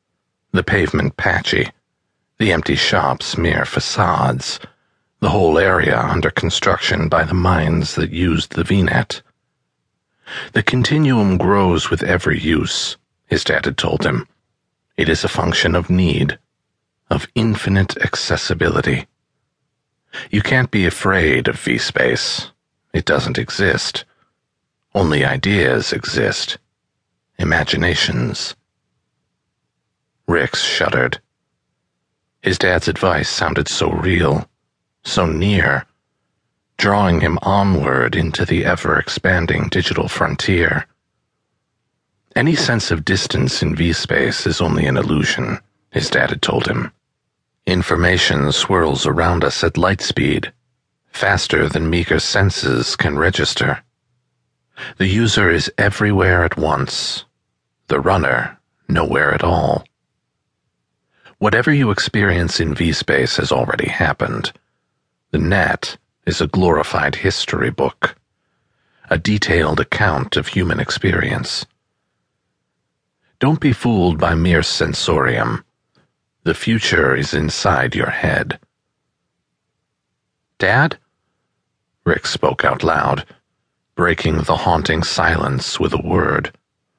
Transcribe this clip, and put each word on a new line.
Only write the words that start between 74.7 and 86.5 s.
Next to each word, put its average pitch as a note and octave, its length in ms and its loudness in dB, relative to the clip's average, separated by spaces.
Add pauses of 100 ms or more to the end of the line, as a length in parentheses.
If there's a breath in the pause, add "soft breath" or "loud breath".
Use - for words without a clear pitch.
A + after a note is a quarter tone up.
The E2 100 0
future E2 640 0
is C#2+ 180 -2
inside D2+ 600 0
your - 140 -2
head." - 500 -2 (2000)
"Dad?" A#2+ 400 2 (1080)
Rick - 220 0
spoke - 380 0
out C2+ 180 0
loud, D2 420 0 (720 soft breath)
breaking E2 480 0
the D#2 220 0
haunting E2 380 0
silence D2+ 760 -2
with D#2+ 140 0
a C#2+ 80 -2
word. D#2+ 500 0 (480)